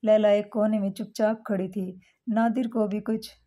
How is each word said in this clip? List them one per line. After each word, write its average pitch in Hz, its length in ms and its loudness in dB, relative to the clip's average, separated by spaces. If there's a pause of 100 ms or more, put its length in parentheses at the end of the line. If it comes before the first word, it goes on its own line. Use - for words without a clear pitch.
लैला 214 260 6
एक 208 220 2
कोने 214 260 2
में 196 140 -2
चुपचाप 220 540 -2
खड़ी 190 220 -2
थी। 185 320 -8 (280)
नादिर 226 400 0
को 214 200 0
भी 208 120 -4
कुछ 220 300 -4 (160)